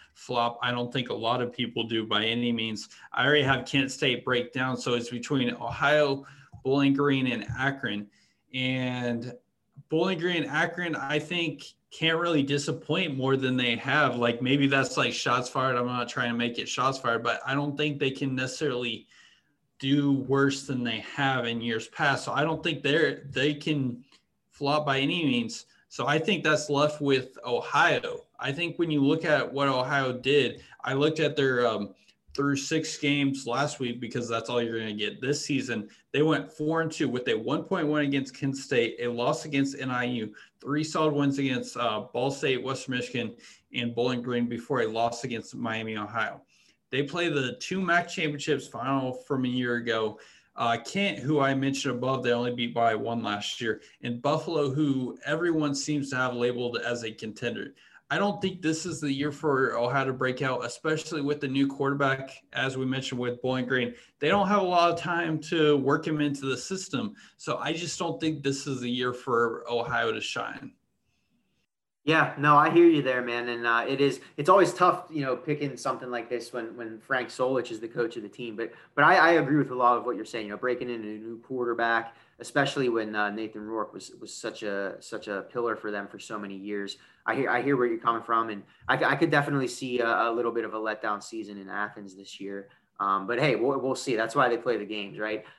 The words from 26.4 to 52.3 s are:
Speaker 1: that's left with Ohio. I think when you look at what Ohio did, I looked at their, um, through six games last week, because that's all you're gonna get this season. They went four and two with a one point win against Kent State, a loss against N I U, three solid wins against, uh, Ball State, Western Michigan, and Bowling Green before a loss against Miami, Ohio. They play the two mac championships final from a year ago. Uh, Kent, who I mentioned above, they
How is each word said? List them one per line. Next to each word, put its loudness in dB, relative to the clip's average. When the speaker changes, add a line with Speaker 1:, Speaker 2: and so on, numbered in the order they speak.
Speaker 1:
that's 2
left 2
with 2
Ohio. 2
I -2
think -4
when 2
you 4
look 4
at 2
what 2
Ohio 2
did, 2
I -2
looked 2
at 0
their, 4
um, 0
through 0
six -2
games 0
last -2
week, -4
because -4
that's -4
all 0
you're -2
gonna -4
get -4
this -2
season. -2
They 2
went 2
four -2
and -2
two 0
with -2
a 4
one -2
point -2
win 2
against -2
Kent -2
State, 0
a -2
loss 0
against 0
N -4
I 0
U, -2
three 0
solid 2
wins 2
against, -2
uh, 0
Ball 0
State, 0
Western -4
Michigan, -4
and -4
Bowling 0
Green 0
before -2
a 2
loss -2
against -8
Miami, -4
Ohio. -4
They 0
play -2
the 0
two -4
mac 2
championships -2
final -2
from -2
a 0
year 0
ago. 0
Uh, 2
Kent, -2
who 2
I 4
mentioned 0
above, 0
they 2